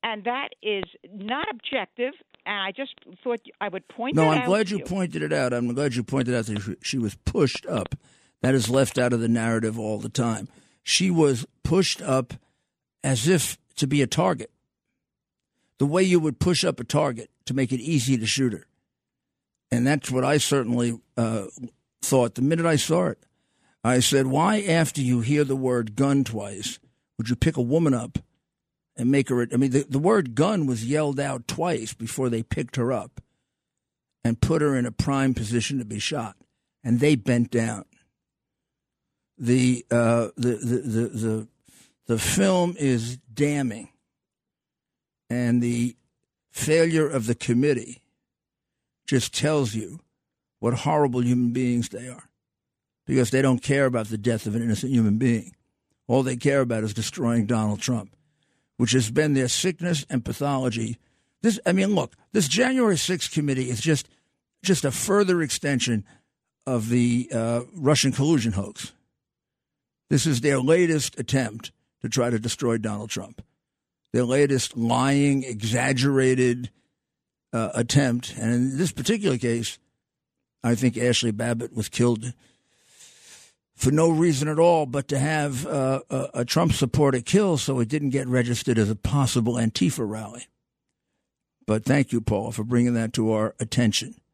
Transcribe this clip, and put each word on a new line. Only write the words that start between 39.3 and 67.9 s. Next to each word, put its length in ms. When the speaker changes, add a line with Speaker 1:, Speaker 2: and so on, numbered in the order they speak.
Speaker 2:
The, 540
uh, 380
the, 240
the, 140
the, 320
the, 400
the 140
film 580
is 400
damning. 720
And 360
the 320
failure 580
of 180
the 100
committee 680
just 260
tells 400
you 280
what 140
horrible 500
human 300
beings 340
they 220
are, 200
because 240
they 120
don't 220
care 220
about 220
the 100
death 280
of 100
an 60
innocent 300
human 260
being. 380
All 160
they 140
care 240
about 240
is 100
destroying 520
Donald 340
Trump, 340
which 160
has 180
been 240
their 140
sickness 600
and 160
pathology. 720
This, 240
I 60
mean, 240
look, 220
this 160
January 480
sixth 340
committee 380
is 100
just, 300
just 200
a 80
further 500
extension 600
of 220
the, 440
uh, 280
Russian 380